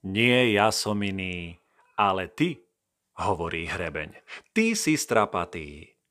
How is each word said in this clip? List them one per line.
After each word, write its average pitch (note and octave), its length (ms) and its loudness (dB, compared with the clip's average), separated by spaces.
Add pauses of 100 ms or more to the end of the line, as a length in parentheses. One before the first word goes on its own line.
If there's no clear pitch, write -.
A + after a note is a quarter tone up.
„Nie A#2 480 4
ja G#2+ 160 4
som G#2+ 320 -2
iný, F2+ 560 -8 (400)
ale F#2+ 320 2
ty,“ D#3+ 240 -2 (640)
hovorí E2+ 480 -2
hrebeň. D#2 480 -6 (400)
„Ty A3+ 160 2
si D#3+ 240 0
strapatý.“ E2+ 1040 -2 (100)